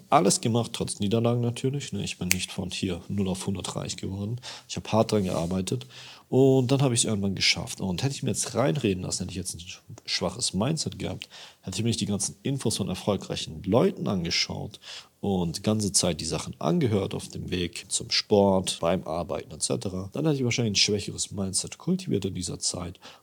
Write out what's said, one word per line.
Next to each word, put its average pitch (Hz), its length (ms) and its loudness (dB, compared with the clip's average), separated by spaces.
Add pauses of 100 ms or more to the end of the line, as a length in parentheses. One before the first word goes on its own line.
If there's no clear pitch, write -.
(120)
alles 185 300 6
gemacht, 117 320 2
trotz - 260 -4
Niederlagen 117 420 2
natürlich, 131 500 -2
ne? 101 120 -4
Ich - 160 -6
bin 90 80 -4
nicht 90 240 2
von 95 180 -4
hier 87 380 -2
null 98 200 0
auf 90 200 -2
hundert 92 280 -2
reich 98 220 -4
geworden. 101 420 -4 (280)
Ich - 80 -10
habe - 160 -6
hart 110 200 4
dran 107 120 4
gearbeitet 92 640 -2 (420)
und 131 420 6
dann 139 120 4
habe 127 100 4
ich's 113 120 2
irgendwann 101 280 0
geschafft. - 480 -2
Und 92 220 -2
hätte 135 100 0
ich - 80 -8
mir 131 80 0
jetzt - 240 -2
reinreden 113 480 2
lassen, 92 220 -4
hätte 90 80 -6
ich 90 60 -6
jetzt 87 180 -6
ein 85 60 -12
sch-, - 180 -14 (260)
schwaches - 480 -2
Mindset 104 460 0
gehabt, - 280 -6 (340)
hätte 95 160 -8
ich 110 60 -2
mir 117 60 2
nicht 117 120 0
die 196 40 2
ganzen 196 380 -2
Infos 131 340 0
von 92 120 -2
erfolgreichen 90 720 -4
Leuten 165 440 4
angeschaut 95 720 -2 (420)
und 90 360 0
die - 60 -8
ganze 107 280 2
Zeit 82 300 2
die 82 40 -6
Sachen 80 340 -4
angehört 113 540 2
auf - 140 -8
dem 87 240 -8
Weg 90 380 -4
zum - 200 -4
Sport, 98 720 4
beim 87 260 0
Arbeiten 80 480 -6
et 76 80 -10
cetera, 92 520 -4
dann 143 120 -2
hätte 151 120 4
ich 131 80 0
wahrscheinlich 117 280 2
ein - 20 -2
schwächeres 104 560 0
Mindset 95 460 -4
kultiviert 165 460 0
in 95 120 -4
dieser 92 220 -6
Zeit. 90 420 -4 (240)